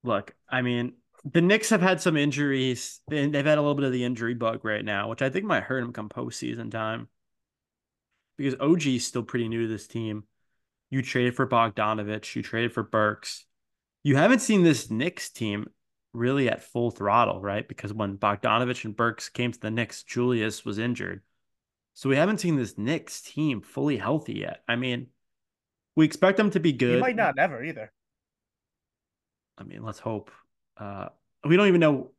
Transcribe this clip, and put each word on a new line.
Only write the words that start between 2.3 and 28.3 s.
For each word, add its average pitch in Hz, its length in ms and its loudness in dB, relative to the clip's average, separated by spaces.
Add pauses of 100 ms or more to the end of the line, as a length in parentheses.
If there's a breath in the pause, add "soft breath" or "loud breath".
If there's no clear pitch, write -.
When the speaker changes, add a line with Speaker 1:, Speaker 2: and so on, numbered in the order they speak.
Speaker 1:
They, 143 180 0
they've 143 180 0
had 151 140 6
a - 20 2
little 147 140 2
bit 139 100 0
of 131 80 0
the 123 120 -2
injury 120 300 -2
bug 113 300 -4
right 107 200 -2
now, 104 240 -2
which 117 140 -4
I 135 80 2
think 190 140 -4
might 151 200 0
hurt 131 180 -2
them 120 100 -6
come 104 160 -10
postseason 117 640 -8
time. 113 380 -6 (1300)
Because 135 240 -2
O 151 160 4
G 143 200 0
is 120 100 -4
still 120 160 -4
pretty 113 260 -4
new 113 140 -4
to 110 60 -2
this 107 180 -8
team. 110 380 -8 (680)
You 135 120 0
traded 123 320 0
for 131 120 0
Bogdanovich. 110 920 0
You 113 60 -4
traded 117 300 -2
for 113 100 -4
Burks. - 640 -2 (580)
You 143 120 4
haven't 208 240 6
seen 202 220 4
this 151 280 4
Knicks 127 400 -4
team 104 360 -4 (460)
really 123 360 0
at - 140 -2
full 120 280 -2
throttle, 101 500 2
right? 101 260 -4
Because 104 260 -10
when 101 240 -4
Bogdanovich 113 680 0
and 107 120 -8
Burks 117 320 -2
came 120 220 -2
to 113 80 -14
the 107 120 -6
Knicks, 113 340 -4
Julius 120 600 -2
was 104 140 -6
injured. 101 440 -6 (720)
So - 140 -6
we 135 80 4
haven't 185 220 2
seen 170 180 0
this 117 220 -4
Knicks 131 440 -6
team 139 400 -4
fully 143 340 -2
healthy 139 380 -4
yet. 101 340 -8
I 120 80 0
mean, 123 320 -4 (880)
we 156 80 6
expect 185 320 4
them 208 140 4
to 180 100 0
be 156 120 2
good. 123 240 2
Speaker 2:
You 127 40 4
might 165 160 0
not 170 220 2
ever 139 260 0
either. 117 260 -10 (1700)